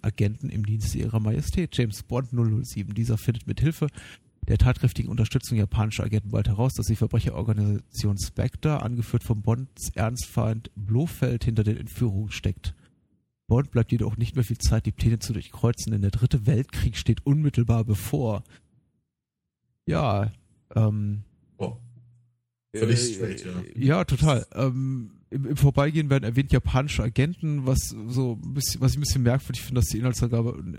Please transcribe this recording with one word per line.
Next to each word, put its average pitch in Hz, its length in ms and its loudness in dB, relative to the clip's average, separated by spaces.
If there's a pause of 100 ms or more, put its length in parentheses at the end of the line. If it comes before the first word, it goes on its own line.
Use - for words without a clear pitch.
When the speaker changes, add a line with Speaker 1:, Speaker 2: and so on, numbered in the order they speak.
Speaker 1:
Agenten 107 480 -2
im 107 140 -2
Dienste 107 360 -2
ihrer 110 200 0
Majestät, 139 560 0
James 113 280 -2
Bond 123 280 -4
null 117 180 2
null 110 160 0
sieben. 101 280 -6
Dieser 113 240 0
findet - 300 -2
mit 107 120 -4
Hilfe 151 280 0 (600)
der 107 120 4
tatkräftigen - 500 2
Unterstützung 117 480 0
japanischer 107 460 0
Agenten 104 260 -2
bald 107 180 0
heraus, 117 280 2
dass 113 100 -4
die 110 100 2
Verbrecherorganisation 104 1200 0
Spectre, - 640 -2
angeführt 117 400 -2
von 104 180 0
Bonds 120 540 -2
Ernstfeind 113 800 -2
Blofeld, 120 720 -2
hinter 110 180 2
den 107 140 0
Entführungen 107 520 -2
steckt. - 460 -4 (720)
Bond 135 220 2
bleibt 113 220 0
jedoch 107 260 0
nicht 117 180 -2
mehr 127 80 2
viel 113 140 -4
Zeit, - 300 2
die 110 40 0
Pläne 113 280 2
zu - 120 -4
durchkreuzen, - 600 -2
denn 104 100 0
der 98 80 2
Dritte 110 380 0
Weltkrieg 123 500 0
steht - 300 0
unmittelbar 135 580 2
bevor. 110 580 -2 (1400)
Ja, 107 460 0 (440)
ähm, 104 480 0 (340)
Speaker 2:
Oh. - 200 -6 (960)
Völlig 113 240 4
Speaker 1:
äh, 120 140 -2
Speaker 2:
straight, 95 320 -6
ja. 90 60 -8 (240)
Speaker 1:
ja, 139 280 4
total. 143 500 2
Ähm, 131 580 -2 (180)
im, 139 160 -4
im 139 120 -2
Vorbeigehen 143 520 4
werden 135 140 2
erwähnt 120 280 0
japanische 131 520 2
Agenten, 143 640 -2
was 131 280 0 (120)
so 123 360 -2
ein - 120 -8
bisschen, - 260 -4
was 131 120 4
ich 131 40 -4
ein 147 40 -2
bisschen 139 220 2
merkwürdig 120 380 0
finde, 123 200 0
dass - 80 2
die 107 100 -4
Inhaltsangabe 117 640 0 (160)